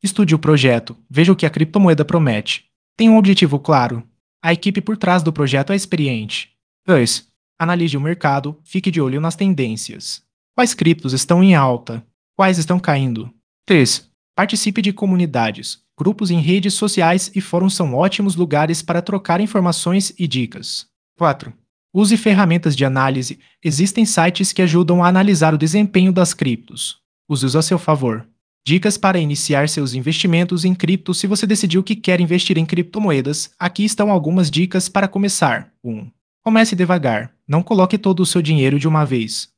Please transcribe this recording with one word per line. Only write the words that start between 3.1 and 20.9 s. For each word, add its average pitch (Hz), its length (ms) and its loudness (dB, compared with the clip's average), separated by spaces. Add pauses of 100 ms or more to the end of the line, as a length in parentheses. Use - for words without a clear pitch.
um 220 60 8
objetivo 190 400 4
claro. 127 460 0 (400)
A 165 80 2
equipe 196 300 -2
por 214 160 -6
trás 180 260 2
do 160 80 -2
projeto 139 400 -2
é 196 60 0
experiente. 135 720 -4 (360)
Dois. 135 440 0 (280)
Analise 170 380 -2
o 139 60 -4
mercado. 147 640 -2
Fique 190 260 -4
de 165 80 -2
olho 135 220 -2
nas 165 160 -4
tendências. 139 840 -4 (320)
Quais 247 200 0
criptos 160 400 0
estão 170 280 2
em 190 140 6
alta? 120 500 0 (300)
Quais 190 220 2
estão 170 200 0
caindo? 131 560 -2 (320)
Três. - 440 2 (260)
Participe 202 460 -2
de 196 100 0
comunidades. 156 880 -2 (180)
Grupos 196 340 -2
em 170 80 2
redes 180 340 0
sociais 185 600 0
e 196 60 -4
fóruns 185 340 0
são 151 200 -4
ótimos 190 420 0
lugares 156 460 -2
para 170 200 -4
trocar 180 380 -4
informações 190 800 -2
e 180 80 -2
dicas. - 600 -8 (300)